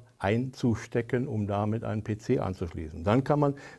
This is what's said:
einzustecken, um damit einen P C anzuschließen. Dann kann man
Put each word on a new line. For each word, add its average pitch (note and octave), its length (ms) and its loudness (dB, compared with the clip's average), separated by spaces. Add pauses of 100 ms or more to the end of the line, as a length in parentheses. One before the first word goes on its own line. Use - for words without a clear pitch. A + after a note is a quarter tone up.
(200)
einzustecken, A#2+ 1080 0
um G#2+ 200 -2
damit G#2+ 360 0
einen G#2+ 200 -4
P G#2+ 160 -2
C - 200 0
anzuschließen. E2 640 -6
Dann A2+ 200 4
kann D3 160 2
man C#3+ 160 2 (220)